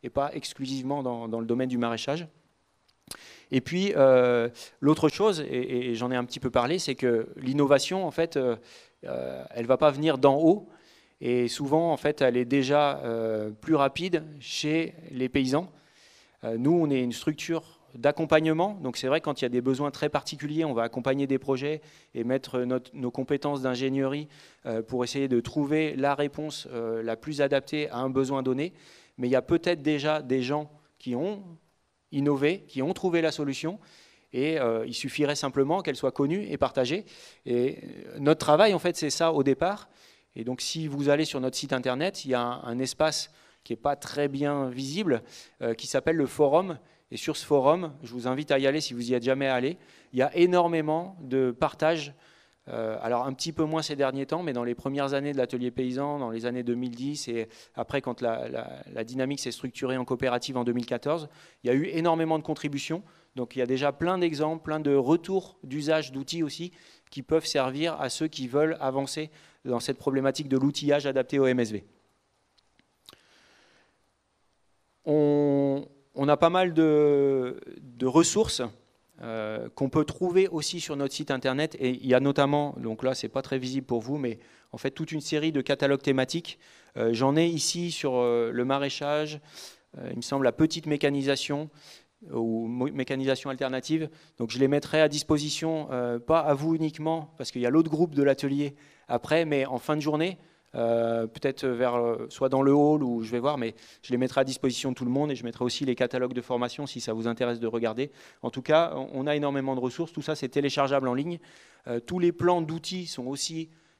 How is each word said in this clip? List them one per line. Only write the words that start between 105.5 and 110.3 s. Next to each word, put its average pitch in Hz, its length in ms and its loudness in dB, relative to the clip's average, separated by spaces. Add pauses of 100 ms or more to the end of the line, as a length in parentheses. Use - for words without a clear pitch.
aussi 123 220 -2
les 131 80 2
catalogues 127 400 0
de 123 80 -4
formation 123 460 -4
si - 120 -10
ça 117 140 -4
vous 113 140 -2
intéresse 117 320 -2
de 117 80 -2
regarder. 113 420 -2 (320)
En 120 80 -4
tout 127 140 -10
cas, 160 320 4
on, 135 180 -8
on 139 140 -4
a 151 80 2
énormément 139 400 -2
de 127 40 -4
ressources, 127 320 -4
tout 151 120 -8
ça 156 100 -4